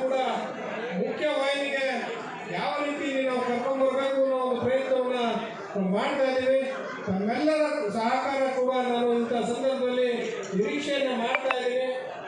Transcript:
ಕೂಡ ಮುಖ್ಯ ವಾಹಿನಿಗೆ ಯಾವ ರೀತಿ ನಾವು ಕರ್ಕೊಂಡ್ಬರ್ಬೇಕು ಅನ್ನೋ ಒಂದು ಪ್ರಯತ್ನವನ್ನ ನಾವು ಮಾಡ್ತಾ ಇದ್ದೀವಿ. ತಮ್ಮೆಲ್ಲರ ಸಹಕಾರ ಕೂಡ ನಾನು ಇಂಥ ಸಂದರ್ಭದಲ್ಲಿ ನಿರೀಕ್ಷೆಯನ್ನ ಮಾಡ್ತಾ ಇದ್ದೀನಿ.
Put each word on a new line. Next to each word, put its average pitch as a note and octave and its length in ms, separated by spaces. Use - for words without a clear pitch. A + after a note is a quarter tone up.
ಕೂಡ C4 120
ಮುಖ್ಯ C4+ 240
ವಾಹಿನಿಗೆ C#4 460
ಯಾವ B3+ 160
ರೀತಿ C#4+ 240
ನಾವು B3 220
ಕರ್ಕೊಂಡ್ಬರ್ಬೇಕು C4+ 760
ಅನ್ನೋ C4 220
ಒಂದು A#3+ 180
ಪ್ರಯತ್ನವನ್ನ B3+ 560
ನಾವು G3 120
ಮಾಡ್ತಾ C4+ 360
ಇದ್ದೀವಿ. C4 300
ತಮ್ಮೆಲ್ಲರ B3+ 560
ಸಹಕಾರ C4 440
ಕೂಡ B3 120
ನಾನು A#3+ 180
ಇಂಥ A#3 140
ಸಂದರ್ಭದಲ್ಲಿ B3 580
ನಿರೀಕ್ಷೆಯನ್ನ C4+ 540
ಮಾಡ್ತಾ C4 360
ಇದ್ದೀನಿ. B3 260